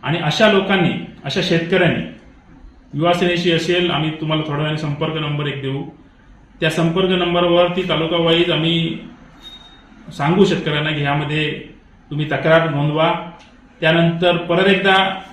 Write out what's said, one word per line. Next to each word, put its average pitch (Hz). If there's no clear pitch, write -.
आणि 147
अशा 180
लोकांनी, 190
अशा 147
शेतकऱ्यांनी 165
युवा 170
सेनेशी 175
असेल, 175
आम्ही 156
तुम्हाला 156
थोड्या 147
वेळाने 156
संपर्क 156
नंबर 147
एक 135
देऊ, 135
त्या 160
संपर्क 170
नंबरवरती 175
तालुका 160
वाईज 170
आम्ही 165
सांगू 175
शेतकऱ्यांना 156
की 147
ह्यामध्ये 147
तुम्ही 147
तक्रार 160
नोंदवा. 151
त्यानंतर 170
परत 180
एकदा 190